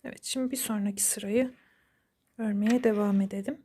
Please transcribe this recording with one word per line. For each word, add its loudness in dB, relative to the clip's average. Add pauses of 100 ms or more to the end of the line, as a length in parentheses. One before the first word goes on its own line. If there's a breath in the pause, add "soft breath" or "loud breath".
Evet, -14
şimdi -4
bir -4
sonraki -2
sırayı 0 (840 soft breath)
örmeye 2
devam 4
edelim. -4